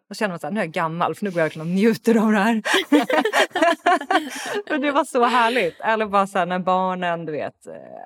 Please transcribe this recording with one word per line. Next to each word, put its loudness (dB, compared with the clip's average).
Då -14
känner -2
man -8
så -8
här, -6
nu -2
är -2
jag -6
gammal, -2
för -8
nu -4
går -2
jag 4
verkligen -4
och -2
njuter 2
av 4
det 4
här. 2
<laughs> 0
Men -2
det 0
var 2
så 0
härligt. 2
Eller 0
bara 2
så -4
här, 2
när -2
barnen, -2
du -6
vet, -8
eh, -16